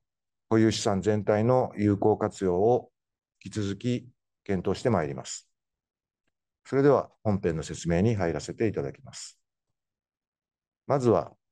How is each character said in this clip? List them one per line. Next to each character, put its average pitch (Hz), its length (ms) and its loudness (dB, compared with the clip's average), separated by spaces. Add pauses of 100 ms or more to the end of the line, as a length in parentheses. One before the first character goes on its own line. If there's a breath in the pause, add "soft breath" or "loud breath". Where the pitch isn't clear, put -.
(500)
保 110 100 4
有 110 140 4
資 - 100 -4
産 98 200 0
全 104 220 0
体 107 200 2
の 127 320 2
有 104 200 2
効 104 200 2
活 101 280 -4
用 90 120 0
を 117 340 2 (540)
引 101 60 -14
き 98 40 -14
続 101 220 -4
き 120 320 -6 (360)
検 95 240 -4
討 92 80 0
し - 60 -12
て 127 80 0
ま 90 140 2
い 71 40 -4
り 69 60 -8
ま 64 100 -12
す。 - 240 -16 (1160)
そ 131 100 -4
れ 139 60 2
で 143 60 6
は 120 220 2 (120)
本 101 180 0
編 85 160 -2
の 76 60 -6
説 82 260 -10
明 85 120 2
に 113 140 2
入 85 180 -2
ら 73 80 -4
せ - 140 -10
て 113 120 -2
い 98 60 -2
た 73 100 -4
だ 67 100 -8
き - 100 -20
ま 64 100 -20
す。 - 260 -18 (1500)
ま 135 120 0
ず 123 120 2
は 85 220 2 (200)